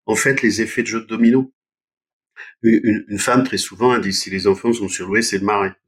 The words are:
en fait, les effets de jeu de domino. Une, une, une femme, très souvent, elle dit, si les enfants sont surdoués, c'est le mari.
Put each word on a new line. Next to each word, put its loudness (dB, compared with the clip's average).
en 0
fait, 0
les 0
effets -2
de -4
jeu -6
de -20
domino. 2
Une, 4
une, 0
une -6
femme, 2
très -4
souvent, 0
elle 0
dit, -4
si -6
les -4
enfants 2
sont -2
surdoués, -2
c'est -4
le -2
mari. 0